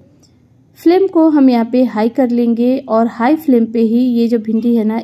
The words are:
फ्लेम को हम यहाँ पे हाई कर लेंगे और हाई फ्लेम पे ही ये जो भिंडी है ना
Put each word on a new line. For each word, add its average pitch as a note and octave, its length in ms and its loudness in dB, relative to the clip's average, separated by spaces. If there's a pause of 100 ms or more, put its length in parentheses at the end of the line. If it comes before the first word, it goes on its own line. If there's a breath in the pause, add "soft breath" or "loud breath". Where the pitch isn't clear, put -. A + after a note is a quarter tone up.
(800 soft breath)
फ्लेम F4+ 280 2
को E4+ 220 2
हम C#4 200 4
यहाँ A#3 160 0
पे B3 200 0
हाई A3+ 240 -2
कर B3 200 0
लेंगे A#3+ 500 0
और A3+ 300 0
हाई B3 260 -2
फ्लेम B3 300 0
पे A3+ 160 -4
ही A3+ 180 0
ये A#3+ 280 0
जो A#3 120 -2
भिंडी A3 360 -2
है A3 80 0
ना A3 200 -4